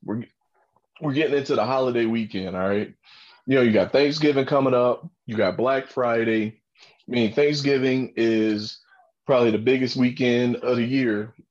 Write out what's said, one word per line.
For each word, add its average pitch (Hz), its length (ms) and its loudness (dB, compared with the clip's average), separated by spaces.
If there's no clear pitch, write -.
We're, 113 200 -8
we're 143 140 -4
getting 143 240 0
into 139 160 -4
the 110 100 0
holiday 127 400 0
weekend, 107 500 -4
all 92 140 -2
right? 104 260 -4
You 135 80 0
know, 131 80 4
you 117 100 4
got 98 200 2
Thanksgiving 143 520 2
coming 135 300 0
up. 123 340 0
You 113 120 -10
got 95 200 0
Black 135 320 0
Friday. 113 720 -2
I - 20 -8
mean, 117 220 0
Thanksgiving 139 840 0
is 110 640 0
probably 120 240 4
the 107 80 0
biggest 127 380 0
weekend 123 600 0
of 123 200 -2
the 120 80 0
year 117 480 -2